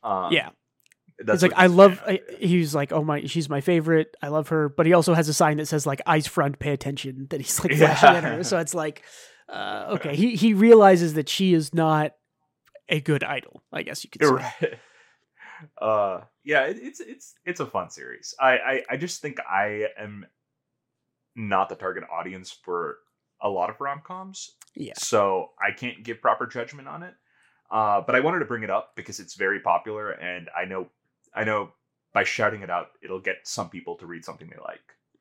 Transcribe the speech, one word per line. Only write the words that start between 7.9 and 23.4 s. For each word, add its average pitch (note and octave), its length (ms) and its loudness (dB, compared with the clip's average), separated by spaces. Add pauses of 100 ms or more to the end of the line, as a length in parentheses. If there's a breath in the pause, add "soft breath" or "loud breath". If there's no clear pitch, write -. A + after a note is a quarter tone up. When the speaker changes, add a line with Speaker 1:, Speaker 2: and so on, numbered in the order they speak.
Speaker 2:
flashing E3+ 240 8
at D#3+ 60 -2
her. B2 220 -4
So F#3+ 120 -2
it's E3 160 -4
like, D#3 300 -6 (460 loud breath)
uh, G2+ 460 -8
okay, D3 200 -6
he, A3+ 220 2
he A3 160 4
realizes F#3+ 640 8
that D3+ 120 -4
she F#3 260 2
is D#3 200 0
not D#3 400 0 (760)
a D#3 140 -2
good C#3+ 220 -2
idol, - 400 -10 (100)
I - 100 -6
guess - 220 -12
you - 40 -20
could - 140 -4
say. D3 60 6
Speaker 1:
Right. B2+ 440 -2 (100)
<laughs> - 60 -20 (920 loud breath)
Uh, G#2 400 -2 (240)
yeah, C#3+ 180 2
it, D#3 180 -6
it's, C4 200 -16
it's, A#3+ 320 -20 (120)
it's F3+ 140 -8
a D3 60 -6
fun F2 240 -8
series. - 500 -18
I, C3 180 4
I, C3+ 340 -4
I C3 60 -4
just F3 240 -10
think D3 200 -10
I G#2 460 -4 (120)
am G#2 260 -16 (1080)
not G2+ 320 -2
the - 80 -12
target F#2 340 -8
audience F2+ 420 -10
for F2 460 -8 (440)